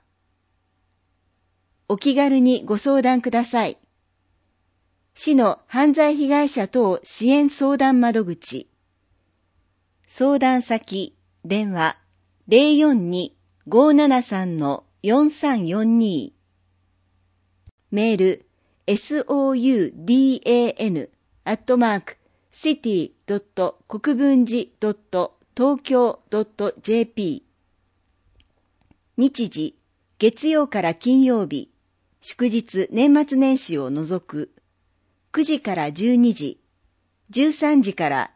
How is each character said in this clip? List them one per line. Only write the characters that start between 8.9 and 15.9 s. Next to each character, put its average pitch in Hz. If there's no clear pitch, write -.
相 277
談 262
先、 196
電 202
話、 165
零 285
四 269
二 180
五 262
七 285
三 185
の 139
四 269
三 269
四 220